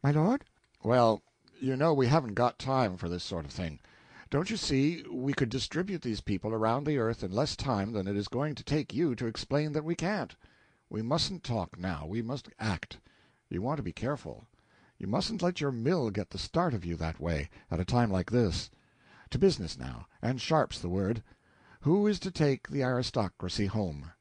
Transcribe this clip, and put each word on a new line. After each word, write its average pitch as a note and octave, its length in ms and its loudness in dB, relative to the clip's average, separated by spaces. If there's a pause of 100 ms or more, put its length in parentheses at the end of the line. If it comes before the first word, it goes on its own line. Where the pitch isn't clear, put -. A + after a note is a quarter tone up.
"My C#3+ 80 4
lord?" E3 340 2 (380)
"Well, A2+ 400 6 (380)
you C3 160 0
know D#3+ 160 4
we C3+ 140 6
haven't B2+ 280 4
got A#2+ 240 2
time B2+ 380 2
for F2 140 -4
this F2 120 -4
sort E2 220 -4
of C#2+ 60 -10
thing. E2 280 -6 (520)
Don't F3+ 200 0
you A3 60 -2
see, C#3+ 540 2
we C3+ 240 -2
could B2 160 2
distribute D#3+ 500 -4
these A2 220 -4
people G#2+ 300 -2
around A2+ 320 2
the D3 140 2
earth A2+ 240 0
in F#2 100 -6
less B2 220 0
time A2+ 380 -2
than G2 160 -2
it G2+ 80 0
is G2+ 120 -2
going C#3+ 260 -2
to - 100 -14
take C#3+ 300 -2
you D#3 220 2
to B2 100 -4
explain D3 460 -2
that D3+ 120 -2
we E3 100 -2
can't. F3 400 -4 (540)
We A2 140 -4
mustn't A#2+ 420 -2
talk G#2 340 -2
now, E2+ 280 -4
we A2 160 -4
must B2+ 260 -6 (100)
act. G#2 400 -4 (520)
You E2+ 100 -2
want C3 160 -2
to C3 60 -6
be F2+ 100 -6
careful. A2+ 540 -6 (520)
You - 80 -6
mustn't E3+ 340 -2
let F3+ 220 0
your C#3 100 0
mill B2+ 380 0
get G2 180 -4
the - 80 -12
start D#3+ 380 0
of F2+ 100 -4
you E2+ 120 -2
that D#2+ 220 -4
way, D2+ 300 -2 (220)
at E2 100 0
a F2+ 60 0
time A#2+ 240 2
like F#2 200 0
this. A2 380 2 (640)
To - 80 -2
business - 400 2
now, B1 280 -10 (140)
and B2+ 180 0
sharp's D#3 400 2
the F2 120 -4
word. G2 320 0 (600)
Who G3+ 240 4
is G#3 140 2
to F#3+ 100 -4
take C#3+ 380 2
the C#3+ 140 0
aristocracy A#2 840 0
home?" E2+ 560 -2